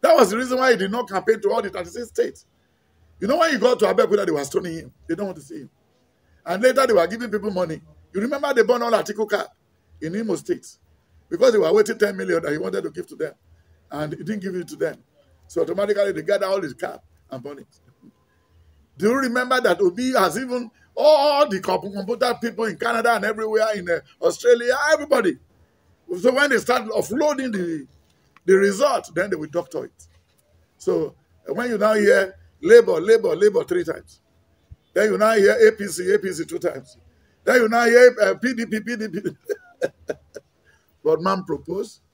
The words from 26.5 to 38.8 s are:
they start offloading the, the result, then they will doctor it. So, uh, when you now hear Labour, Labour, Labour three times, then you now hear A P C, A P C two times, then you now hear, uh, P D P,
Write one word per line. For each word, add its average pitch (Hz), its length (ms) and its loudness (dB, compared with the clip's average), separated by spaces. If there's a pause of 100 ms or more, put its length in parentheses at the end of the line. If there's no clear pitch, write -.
they 240 80 2
start 233 300 -2
offloading 262 640 -2
the, 170 340 -6 (580)
the 185 100 4
result, 202 600 0
then 190 160 -4
they 180 60 -4
will 156 120 -12
doctor 151 380 -8
it. - 200 -20 (680)
So, 160 380 -2 (340)
uh, 139 60 -6
when 240 160 -4
you 220 80 -2
now 214 160 2
hear 196 400 2 (260)
Labour, 190 400 8
Labour, 196 340 2
Labour 190 300 2
three 175 200 -4
times, - 360 -12 (720)
then 208 200 2
you 185 40 -2
now 214 160 4
hear 208 240 6 (100)
A 220 60 6
P 202 140 -8
C, 180 260 -4
A 208 60 2
P 190 140 -4
C 160 120 -8
two 156 140 -10
times, - 400 -8 (460)
then 247 180 4
you 220 60 2
now 233 180 2
hear, 247 360 8
uh, 190 120 2
P 247 180 -4
D 226 140 -6
P, 214 140 -4